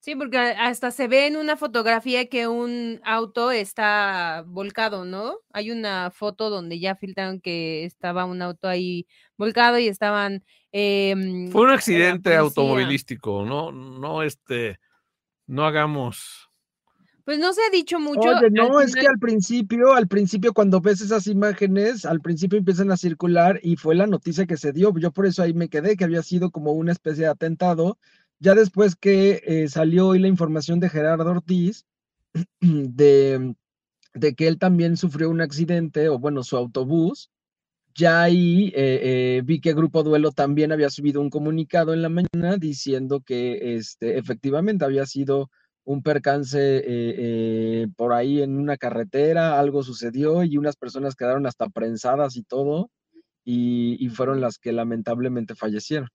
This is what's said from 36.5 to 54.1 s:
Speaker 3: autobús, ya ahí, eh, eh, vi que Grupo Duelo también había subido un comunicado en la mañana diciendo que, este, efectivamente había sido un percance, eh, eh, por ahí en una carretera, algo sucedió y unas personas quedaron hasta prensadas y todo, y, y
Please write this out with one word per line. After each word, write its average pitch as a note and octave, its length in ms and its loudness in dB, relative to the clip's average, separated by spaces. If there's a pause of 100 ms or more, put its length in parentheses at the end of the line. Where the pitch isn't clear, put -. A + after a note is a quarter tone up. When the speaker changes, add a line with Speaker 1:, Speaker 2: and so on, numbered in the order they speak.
Speaker 3:
autobús, C3+ 760 -2 (640)
ya E3+ 280 4
ahí, F3 540 4
eh, C3+ 240 2 (380)
eh, B2+ 60 -2
vi C#3+ 160 0
que D#3+ 140 0
Grupo D#3+ 300 0
Duelo D3+ 260 2
también D3 400 0
había D3+ 200 2
subido C#3+ 300 -2
un C#3+ 100 -2
comunicado D#3+ 640 -2
en E3 80 -2
la E3 60 -2
mañana F3 480 0
diciendo C#3 720 -4
que, B2 500 -4
este, A2+ 420 -4
efectivamente D3+ 680 -2
había C3+ 200 0
sido C#3 460 -4 (340)
un C#3 180 -4
percance, C#3+ 560 -2 (200)
eh, - 80 -4
eh, A2+ 1120 -2
por A#2+ 160 -2
ahí C#3 300 0
en C3+ 160 -4
una C#3+ 180 -2
carretera, C#3+ 840 0
algo C#3+ 240 0
sucedió C3 640 -2
y D3 140 0
unas D3 180 -2
personas C3+ 400 -8
quedaron C3 300 -2
hasta A#2+ 240 -4
prensadas B2+ 640 -2
y A#2 80 -10
todo, D3 460 -4 (540)
y, A#2+ 540 -2
y B2 120 -4